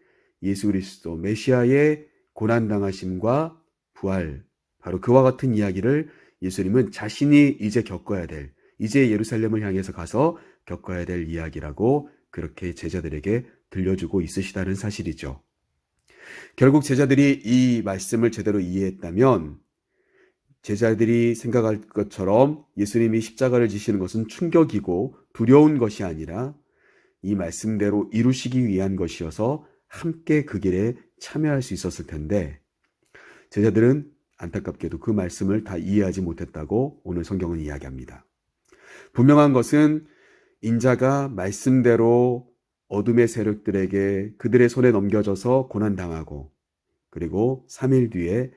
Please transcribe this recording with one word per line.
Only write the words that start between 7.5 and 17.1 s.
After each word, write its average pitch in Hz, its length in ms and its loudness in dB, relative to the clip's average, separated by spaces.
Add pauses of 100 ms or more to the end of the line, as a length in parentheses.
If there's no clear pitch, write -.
이제 107 200 0
겪어야 92 460 -6
될, 73 260 -14 (240)
이제 113 320 2
예루살렘을 110 520 -2
향해서 95 320 -4
가서 131 440 -2 (280)
겪어야 87 400 -10
될 87 240 -6
이야기라고 82 800 -4 (220)
그렇게 85 420 -10
제자들에게 85 720 -6 (240)
들려주고 92 520 -2
있으시다는 95 540 -6
사실이죠. 87 640 -10 (1160)
결국 139 260 6
제자들이 139 640 2